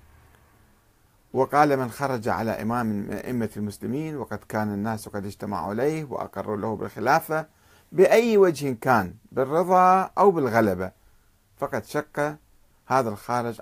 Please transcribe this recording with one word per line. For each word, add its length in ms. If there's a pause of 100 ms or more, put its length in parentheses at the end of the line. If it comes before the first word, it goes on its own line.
(1300)
وقال: 440
"من 140
خرج 380
على 340
إمام 240
من 260
أئمة 440
المسلمين 600
وقد 220 (100)
كان 260
الناس 340
قد 180
اجتمعوا 420
عليه 360
وأقروا 520
له 200
بالخلافة 720 (460)
بأي 440
وجه 440
كان، 340 (180)
بالرضا 840
أو 120
بالغلبة، 640 (640)
فقد 260
شق 520 (500)
هذا 220
الخارج 540